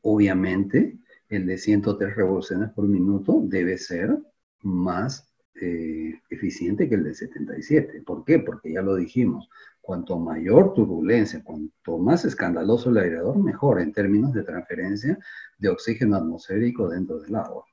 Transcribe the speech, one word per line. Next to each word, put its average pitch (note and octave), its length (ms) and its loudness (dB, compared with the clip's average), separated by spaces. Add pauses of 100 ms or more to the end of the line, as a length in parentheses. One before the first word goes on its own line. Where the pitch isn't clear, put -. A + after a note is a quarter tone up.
obviamente, G2 960 2 (300)
el G2 180 -4
de F#2 120 -4
ciento G#2 380 0
tres G2+ 200 -4
revoluciones F#2+ 540 -2
por G#2 160 -2
minuto G2 580 2
debe F2+ 340 -2
ser F2+ 400 -2 (440)
más, F#2 680 -4 (280)
eh, D#2+ 600 -6 (100)
eficiente G2 580 -2
que A#2 60 2
el F2+ 100 0
de D2 100 -6
setenta - 420 -10
y - 60 -10
siete. - 400 2
¿Por - 220 -10
qué? D#3+ 140 4
Porque - 340 -4
ya F#2 100 -2
lo G2 140 0
dijimos, G2+ 520 0 (320)
cuanto F2 380 -6
mayor E2 560 6
turbulencia, G2+ 680 2
cuanto D#2 560 -8
más E3 260 4
escandaloso F#2+ 680 0
el A2+ 80 6
aireador, F2+ 400 0
mejor C#3 420 2
en D#2 120 -2
términos G#2 400 2
de G#2 120 -2
transferencia G2 720 -4 (400)
de G2 100 0
oxígeno G#2+ 480 0
atmosférico F#2+ 720 -2
dentro F2 320 -4
del - 140 -10
agua. - 380 -8